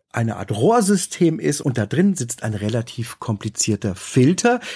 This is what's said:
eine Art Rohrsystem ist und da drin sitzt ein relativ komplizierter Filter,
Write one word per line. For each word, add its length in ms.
eine 260
Art 160
Rohrsystem 880
ist 220
und 160
da 80
drin 280
sitzt 280
ein 100
relativ 680
komplizierter 760
Filter, 680